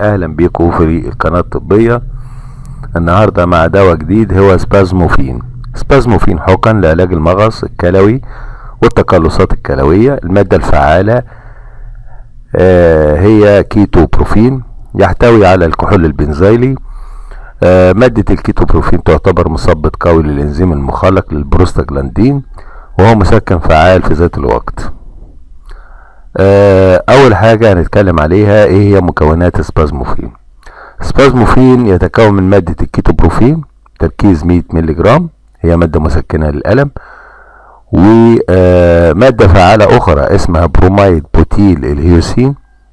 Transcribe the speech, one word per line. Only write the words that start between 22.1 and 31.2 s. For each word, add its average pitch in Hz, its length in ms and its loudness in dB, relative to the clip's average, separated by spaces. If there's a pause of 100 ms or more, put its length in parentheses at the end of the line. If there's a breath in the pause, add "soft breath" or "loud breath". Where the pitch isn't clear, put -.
وهو 107 160 4
مسكن 101 440 0
فعال 85 440 2
في - 120 0
ذات 82 240 -2
الوقت. - 540 -6 (1400 soft breath)
آه، 95 720 2
أول 127 260 4
حاجة 110 380 2
هنتكلم 87 480 0
عليها 101 440 2
إيه 101 320 2
هي 95 40 2
مكونات 82 600 0
سبازموفين. - 720 -4 (680 loud breath)
سبازموفين 123 840 2